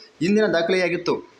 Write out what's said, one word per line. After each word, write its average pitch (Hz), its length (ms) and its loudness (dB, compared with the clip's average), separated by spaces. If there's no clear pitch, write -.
ಹಿಂದಿನ 208 240 2
ದಾಖಲೆಯಾಗಿತ್ತು. 170 920 -2